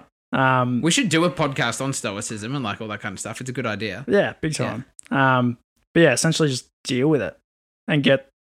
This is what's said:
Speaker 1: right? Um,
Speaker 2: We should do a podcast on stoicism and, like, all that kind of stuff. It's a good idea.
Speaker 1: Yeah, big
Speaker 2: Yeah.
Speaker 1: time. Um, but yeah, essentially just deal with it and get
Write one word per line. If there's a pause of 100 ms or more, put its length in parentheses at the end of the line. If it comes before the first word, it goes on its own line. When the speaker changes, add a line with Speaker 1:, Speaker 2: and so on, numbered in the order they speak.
(320)
Speaker 1:
right?
Um,
Speaker 2:
We
should
do
a
podcast
on
stoicism
and,
like,
all
that
kind
of
stuff.
It's
a
good
idea.
Speaker 1:
Yeah,
big
Speaker 2:
Yeah. (300)
Speaker 1:
time.
Um, (340)
but
yeah,
essentially
just (180)
deal
with
it (520)
and
get (280)